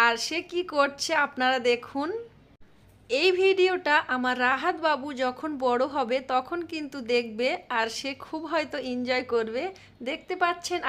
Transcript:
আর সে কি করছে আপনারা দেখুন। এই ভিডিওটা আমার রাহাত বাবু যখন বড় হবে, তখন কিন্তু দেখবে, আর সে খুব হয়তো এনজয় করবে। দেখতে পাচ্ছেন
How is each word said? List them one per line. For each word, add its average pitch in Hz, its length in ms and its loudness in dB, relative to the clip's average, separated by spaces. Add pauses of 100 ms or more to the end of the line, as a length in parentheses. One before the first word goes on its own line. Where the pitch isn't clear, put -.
আর 233 140 6
সে 311 260 -4
কি 349 180 -4 (140)
করছে 277 360 0 (160)
আপনারা 262 320 0 (120)
দেখুন। 262 380 -2 (1000)
এই 294 180 4 (120)
ভিডিওটা 370 560 4 (120)
আমার 254 280 0 (100)
রাহাত 277 300 2 (100)
বাবু 294 220 0 (160)
যখন 254 340 -4
বড় 247 280 2
হবে, 262 300 0 (160)
তখন 262 260 0 (140)
কিন্তু 294 260 -8 (140)
দেখবে, 240 360 0 (300)
আর 226 80 2 (120)
সে 269 120 -6 (160)
খুব 311 140 -8 (120)
হয়তো 302 240 -2 (160)
এনজয় 254 400 0
করবে। 226 300 0 (460)
দেখতে 320 280 -6
পাচ্ছেন 349 520 -2